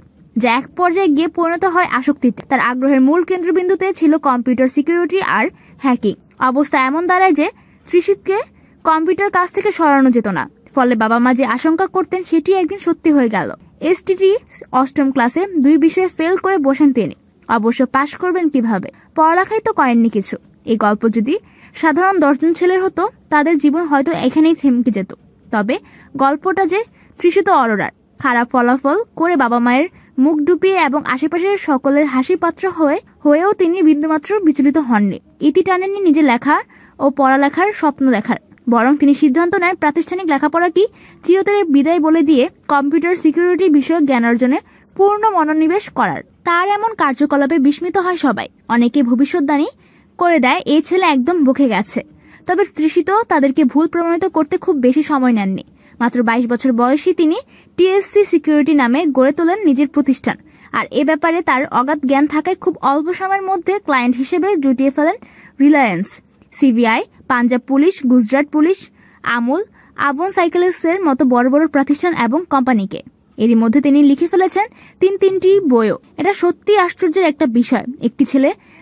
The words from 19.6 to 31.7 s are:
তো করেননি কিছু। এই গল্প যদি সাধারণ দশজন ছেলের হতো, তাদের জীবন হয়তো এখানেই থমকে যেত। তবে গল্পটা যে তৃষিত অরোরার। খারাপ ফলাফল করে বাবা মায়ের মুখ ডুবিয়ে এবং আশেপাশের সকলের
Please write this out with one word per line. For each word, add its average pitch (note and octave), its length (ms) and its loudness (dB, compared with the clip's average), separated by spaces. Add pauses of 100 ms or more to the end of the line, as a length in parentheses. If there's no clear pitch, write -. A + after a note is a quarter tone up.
তো A4+ 120 -2
করেননি A#3 360 2
কিছু। G#3 280 -4 (280)
এই A3 120 -2
গল্প G#3 320 0
যদি A3+ 300 -2 (360)
সাধারণ F4 440 0
দশজন D4 340 0
ছেলের F#4 320 0
হতো, F#4 240 -4 (200)
তাদের D4+ 300 0
জীবন D4+ 280 0
হয়তো C#4+ 260 0
এখানেই D#4 420 2
থমকে B3 360 0
যেত। G3+ 220 -6 (380)
তবে A3+ 280 -4 (380)
গল্পটা D#4 500 0
যে F#4+ 180 -2 (340)
তৃষিত F4 300 2
অরোরার। A3+ 420 0 (280)
খারাপ A#3+ 320 -2
ফলাফল C4 520 0 (140)
করে E4+ 200 0
বাবা A#3+ 220 0
মায়ের B3 300 0 (300)
মুখ D4+ 200 2
ডুবিয়ে F4+ 380 2
এবং D4 280 0
আশেপাশের E4 540 -2
সকলের C#4 480 0